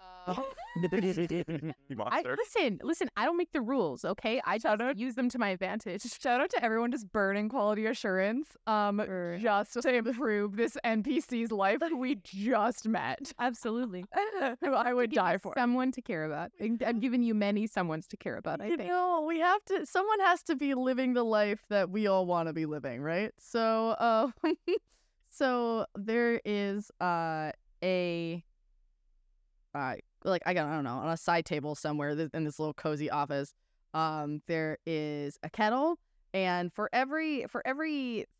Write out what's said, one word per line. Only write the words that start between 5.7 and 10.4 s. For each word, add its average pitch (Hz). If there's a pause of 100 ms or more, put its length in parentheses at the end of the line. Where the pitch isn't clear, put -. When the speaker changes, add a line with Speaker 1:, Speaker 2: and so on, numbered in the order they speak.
Speaker 4:
Shout 247
out 349
to 466
everyone 233
just 220
burning 208
quality 214
assurance, 220 (120)
um, 208
Speaker 3:
Er. 180
Speaker 4:
just 208
to 254
improve 226